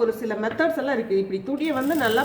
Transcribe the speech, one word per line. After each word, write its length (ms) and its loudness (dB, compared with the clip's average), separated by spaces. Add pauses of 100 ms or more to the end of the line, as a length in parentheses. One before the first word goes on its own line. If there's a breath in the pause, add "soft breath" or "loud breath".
ஒரு 200 4
சில 140 -4 (100)
மெத்தட்ஸ் 380 0
எல்லாம் 160 0
இருக்கு. 240 0
இப்படி 260 -4
துணியை 320 0
வந்து 240 2
நல்லா 200 2